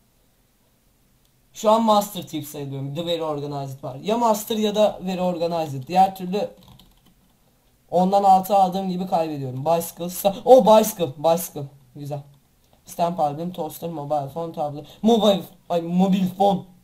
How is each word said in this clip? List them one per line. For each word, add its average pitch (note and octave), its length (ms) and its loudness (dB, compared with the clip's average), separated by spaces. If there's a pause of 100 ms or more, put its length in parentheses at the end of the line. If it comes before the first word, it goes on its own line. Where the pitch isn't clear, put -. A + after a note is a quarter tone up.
(1500)
Şu G#3+ 180 2
an A3+ 120 4
Master G3+ 440 0
Thief D3+ 200 -8
sayılıyorum. C#3 480 -10
The E3 100 -6
Very E3+ 180 -4
Organized C#3+ 600 -8
var. C3 120 -10
Ya F#3 220 -2
Master A3 400 0
ya G#3 180 -2
da G#3+ 280 2
Very F#3 180 -4
Organized. E3 680 -4
Diğer F#3+ 280 2
türlü F#3 400 -6 (1300)
ondan F#3+ 340 2
altı F#3+ 320 4
aldığım F#3+ 340 2
gibi F3+ 180 -4
kaybediyorum. C#3+ 580 -4
Bicycle. E3+ 380 -2
Sa-, F#3+ 420 -4
oh, A3 340 8
bicycle. E3+ 380 -2
Bicycle. D#3+ 500 -2 (280)
Güzel. C#3+ 280 -12 (640)
Stamp F3 340 -4
albüm, D#3+ 340 -4
toaster, D#3+ 360 -8
mobile D3 400 -4
phone, E3 240 -8
tablet. D3 500 -8
Mobile. G#3 400 4 (260)
Ay, E3+ 120 0
mobil F#3 480 0
phone. G3 360 0 (180)